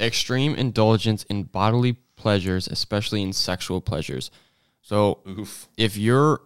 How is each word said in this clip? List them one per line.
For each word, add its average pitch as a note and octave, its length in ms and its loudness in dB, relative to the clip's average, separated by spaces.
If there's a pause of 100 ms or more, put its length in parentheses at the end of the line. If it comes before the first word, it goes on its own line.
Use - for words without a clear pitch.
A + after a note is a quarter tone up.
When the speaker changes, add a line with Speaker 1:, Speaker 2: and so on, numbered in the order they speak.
Speaker 1:
extreme B2+ 540 0
indulgence A2 720 2
in G2+ 180 -4
bodily A#2 540 2 (220)
pleasures, F#2 500 0
especially G#2 540 -4
in F#2+ 100 -4
sexual F2+ 480 -4
pleasures. D2 500 -6 (520)
So G#2 440 0
Speaker 2:
Oof. F#2+ 420 -12 (100)
Speaker 1:
if G#2 180 0
you're B2+ 500 2